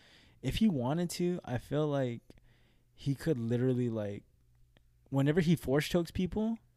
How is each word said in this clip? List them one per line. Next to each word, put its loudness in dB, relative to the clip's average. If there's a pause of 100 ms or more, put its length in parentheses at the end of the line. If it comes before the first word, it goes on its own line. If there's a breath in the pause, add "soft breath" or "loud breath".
(420 soft breath)
if -2
he 4
wanted 0
to, -2
I -4
feel -2
like -2 (720)
he -2
could 0
literally, 2
like, -6 (880)
whenever 2
he 4
force 2
chokes 0
people, -2 (180)